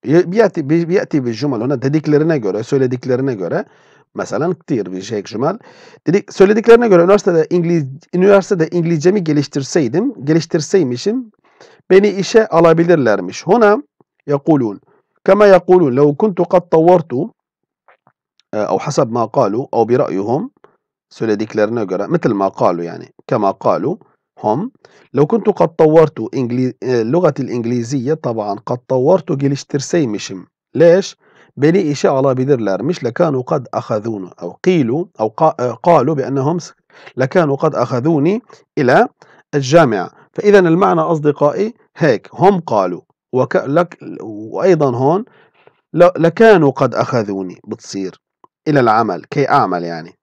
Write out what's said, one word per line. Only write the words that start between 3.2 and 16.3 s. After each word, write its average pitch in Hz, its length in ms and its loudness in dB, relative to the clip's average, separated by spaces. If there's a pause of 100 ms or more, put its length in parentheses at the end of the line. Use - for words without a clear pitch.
göre. 110 300 -6 (500)
Mesela 107 380 -6
كتير 107 400 -6
bir 92 100 -10
şey, 104 220 -8
cümle. 147 340 -6 (480)
Dedik, 175 260 -2
söylediklerine 226 560 4
göre 175 140 6
üniversitede 180 480 2
İngiliz-, 170 360 0 (280)
üniversitede 185 540 2
İngilizcemi 170 560 0
geliştirseydim, 147 1000 -2
geliştirseymişim, 165 1040 -2 (600)
beni 196 180 6
işe 196 400 0
alabilirlermiş. 160 1000 2
Huna 214 360 2 (440)
يقولون, 143 520 0 (460)
كما 208 220 4 (100)
يقولون, 180 440 4
لو 147 80 6 (140)
كنت 196 180 -2 (120)